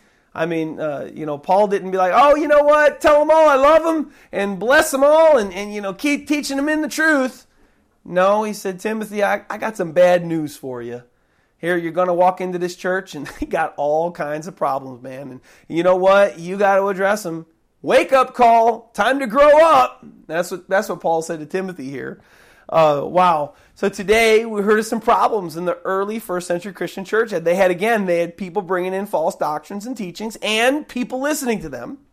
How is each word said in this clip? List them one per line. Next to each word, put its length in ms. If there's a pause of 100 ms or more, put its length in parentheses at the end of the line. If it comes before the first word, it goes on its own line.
(320)
I 140
mean, 320
uh, 340
you 140
know, 120
Paul 280
didn't 240
be 80
like, 160
"Oh, 220
you 100
know 160
what? 380
Tell 200
'em 120
all 160
I 80
love 280
'em 280 (180)
and 300
bless 340
'em 80
all 360
and, 140
and, 220
you 60
know, 120
keep 360
teaching 280
'em 120
in 140
the 60
truth." 580 (580)
No, 400
he 80
said, 260
"Timothy, 460
I, 260
I 80
got 180
some 140
bad 340
news 320
for 260
you. 200 (560)
Here, 180
you're 160
gonna 220
walk 260
into 180
this 180
church 400
and 100
<laughs> 140
they 60
got 300
all 360
kinds 340
of 80
problems, 480
man. 300
And 80 (280)
you 140
know 140
what? 420
You 180
gotta 300
address 400
'em. 180 (380)
Wake 300
up 220
call. 600
Time 240
to 80
grow 340
up." 460 (200)
That's 260
what, 160
that's 200
what 120
Paul 220
said 180
to 60
Timothy 440
here. 300 (460)
Uh, 380
wow. 480 (220)
So 160
today 560
we 160
heard 160
of 80
some 140
problems 560
in 100
the 140
early 380
first 280
century 260
Christian 320
church. 260
They 260
had, 140
again, 360
they 140
had 180
people 240
bringing 320
in 100
false 320
doctrines 480
and 100
teachings 460
and 480
people 320
listening 400
to 80
them. 300 (140)